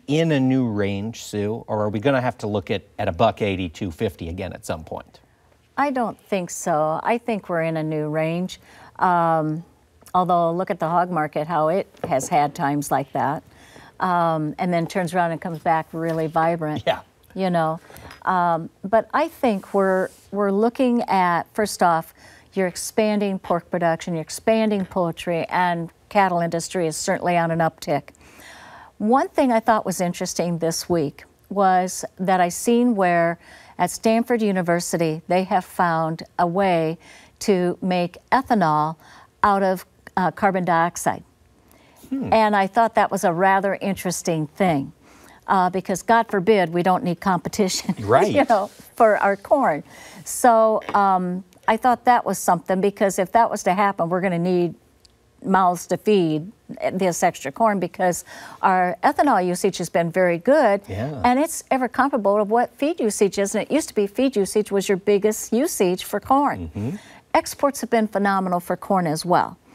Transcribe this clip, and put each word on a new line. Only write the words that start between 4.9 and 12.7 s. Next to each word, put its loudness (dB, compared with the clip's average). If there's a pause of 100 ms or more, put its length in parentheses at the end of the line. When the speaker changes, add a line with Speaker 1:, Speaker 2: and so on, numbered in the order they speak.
Speaker 2:
I 0
don't -4
think -6
so. -2
I 0
think -6
we're -2
in -2
a -2
new -4
range. -4 (400)
Um, 0 (520)
although, 2
look -4
at -6
the -2
hog 0
market, -2
how 0
it -2 (220)
has -2
had 0
times -2